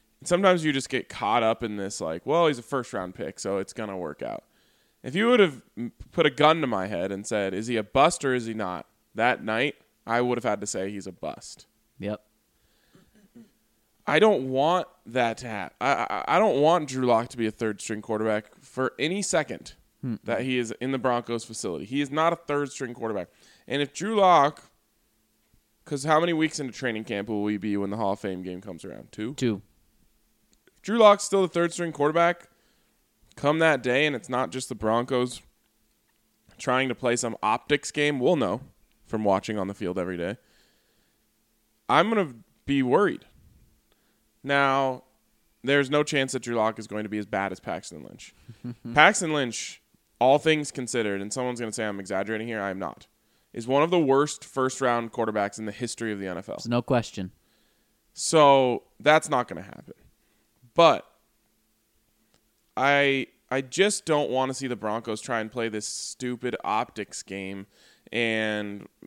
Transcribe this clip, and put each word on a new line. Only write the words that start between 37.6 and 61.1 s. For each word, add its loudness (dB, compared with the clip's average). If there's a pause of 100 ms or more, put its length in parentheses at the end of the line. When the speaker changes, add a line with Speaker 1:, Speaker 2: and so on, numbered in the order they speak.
Speaker 1:
game, 0
we'll 4
know 0 (460)
from -4
watching 2
on -2
the -6
field -4
every -4
day. -6 (1500)
I'm 4
gonna 0 (320)
be 2
worried. 2 (1200)
Now, 2 (600)
there's 2
no 2
chance -2
that -4
Drew -4
Lock 2
is -10
going -6
to -8
be -6
as -4
bad -2
as -12
Paxton -10
Lynch. -20 (300)
Speaker 2:
<laughs> -10
Speaker 1:
Paxton 6
Lynch, -4 (380)
all 6
things 0
considered, -2
and -8
someone's -4
gonna -6
say -6
I'm -4
exaggerating -4
here, -6
I -4
am -6
not, -10 (460)
is -8
one 4
of 2
the 4
worst 2
first-round 0
quarterbacks -2
in -8
the -6
history -6
of -8
the -6
N -6
F -12
L. -8
Speaker 2:
There's -12
no 0
question. -2 (840)
Speaker 1:
So, 6 (160)
that's 4
not 0
gonna -10
happen. -20 (800)
But 6 (1700)